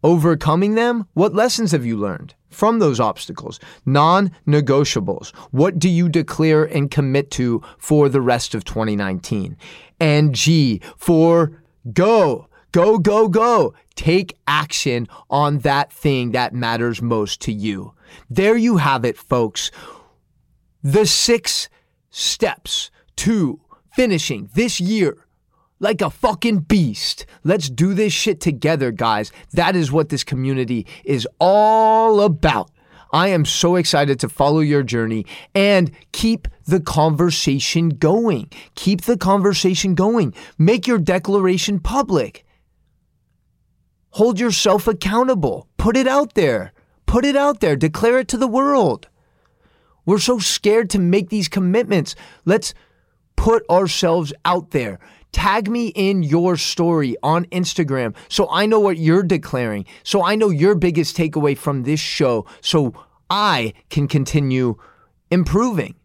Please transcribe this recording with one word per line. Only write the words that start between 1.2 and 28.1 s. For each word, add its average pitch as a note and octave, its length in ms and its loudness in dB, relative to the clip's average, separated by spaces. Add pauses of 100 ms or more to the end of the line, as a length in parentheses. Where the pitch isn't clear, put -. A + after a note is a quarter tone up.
lessons A3 380 0
have C#3 140 0
you A2+ 100 -4
learned G2+ 400 -8 (140)
from A3+ 300 0
those C#3+ 200 2
obstacles? - 600 -6 (240)
Non-negotiables. C#3+ 1500 0 (180)
What E3+ 280 2
do D#3+ 80 2
you F3 220 2
declare D#3 560 2
and C#3+ 260 -4
commit C#3 400 -2
to A#2+ 320 -2 (140)
for D3 320 2
the C3 120 2
rest A#2+ 320 0
of G#2 120 -6
twenty A2 320 -4
nineteen? F#2+ 580 -6 (460)
And D3+ 340 2
G, C#3 460 2 (160)
for E3 680 2 (300)
go. F#3 540 2 (240)
Go, G3+ 260 4
go, G#3 300 2
go. G#3+ 480 2 (180)
Take F3+ 420 -2 (120)
action C#3 600 -2 (220)
on C#3+ 300 0
that C#3+ 340 -2
thing B2+ 380 -2
that B2 240 -2
matters A#2 480 -4
most A2+ 380 -2
to - 100 -6
you. G2+ 420 -8 (380)
There G3+ 260 2
you A3+ 200 2
have C#3 280 2
it, A2+ 100 -2
folks. - 540 -4 (1120)
The D#3+ 240 2
six - 640 -2 (400)
steps - 800 -6 (280)
to F#3 440 -2 (340)
finishing D#3 600 -2
this A3+ 240 -2
year F#3 480 -2 (520)
like G3+ 220 -2
a F3+ 80 -2
fucking G#3+ 520 -2
beast. D3+ 680 -2 (160)
Let's D#3+ 260 0
do D#3+ 240 -2
this G#3 180 0